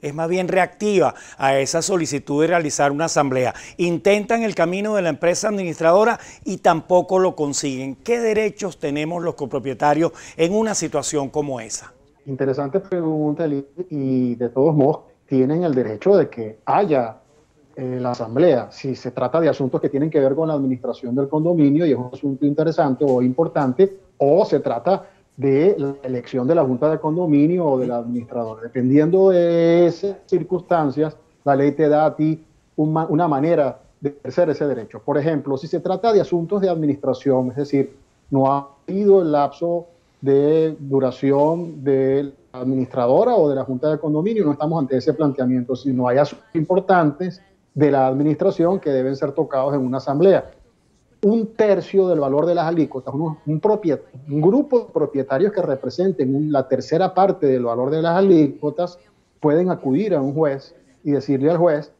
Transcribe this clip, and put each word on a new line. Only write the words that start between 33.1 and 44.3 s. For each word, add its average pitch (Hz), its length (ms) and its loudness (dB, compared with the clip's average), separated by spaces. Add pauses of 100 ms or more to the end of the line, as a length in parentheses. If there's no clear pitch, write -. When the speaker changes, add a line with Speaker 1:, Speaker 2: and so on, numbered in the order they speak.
Speaker 2:
manera 147 520 0 (220)
de 143 80 -4 (100)
ejercer 175 320 0
ese 147 160 -2
derecho. 117 360 -8
Por 147 140 -2
ejemplo, 143 400 -2
si 156 100 -10
se 170 120 -4
trata 190 340 -2
de 196 80 6
asuntos 175 400 -2
de 190 80 2
administración, 139 840 0
es 113 40 -12
decir, 139 400 -2 (340)
no 135 220 2
ha 139 180 -2 (180)
habido 196 340 4
el 160 100 0
lapso 165 560 -2 (320)
de 147 580 2
duración 139 1040 0
de 135 500 0 (200)
la 127 60 -14
administradora 131 760 0
o 165 140 4
de 135 60 0
la 131 80 -4
junta 131 260 -4
de 156 80 0
condominio, 160 460 -2